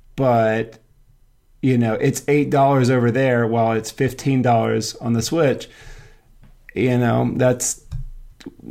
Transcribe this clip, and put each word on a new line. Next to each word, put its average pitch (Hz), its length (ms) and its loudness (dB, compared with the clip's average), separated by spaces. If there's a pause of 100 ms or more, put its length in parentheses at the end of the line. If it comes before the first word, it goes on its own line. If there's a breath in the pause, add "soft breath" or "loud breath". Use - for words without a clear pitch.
(160)
but, 113 640 0 (840)
you 127 160 2
know, 113 160 2
it's 135 340 -2
eight 143 220 2
dollars 135 400 4
over 123 200 2
there 123 360 0
while 113 260 0
it's 110 180 -4
fifteen 131 520 -2
dollars 113 540 0
on 117 180 -2
the 113 80 0
Switch, 147 460 0 (1080 loud breath)
you 123 240 0
know, 123 380 0
that's, 127 440 0 (920)